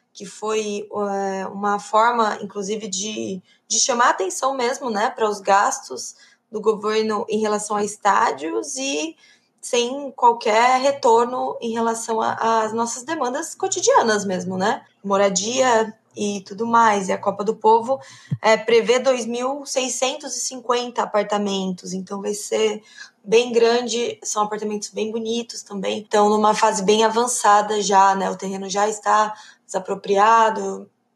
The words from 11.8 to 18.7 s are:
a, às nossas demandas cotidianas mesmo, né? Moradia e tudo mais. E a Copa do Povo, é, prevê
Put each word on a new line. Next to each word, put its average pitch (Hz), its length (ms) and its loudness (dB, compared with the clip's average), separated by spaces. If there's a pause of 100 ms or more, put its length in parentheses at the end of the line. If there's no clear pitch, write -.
a, 226 420 0
às 220 100 -4
nossas 233 300 -4
demandas 277 520 -6
cotidianas 370 680 2
mesmo, 185 320 -4
né? 226 260 -2 (220)
Moradia 214 880 2 (240)
e 202 240 -4
tudo 202 260 -8
mais. 220 420 2
E 196 40 -2
a 196 60 -2
Copa 196 260 -4
do 214 100 0
Povo, 226 460 2 (400)
é, 220 160 4
prevê 226 420 2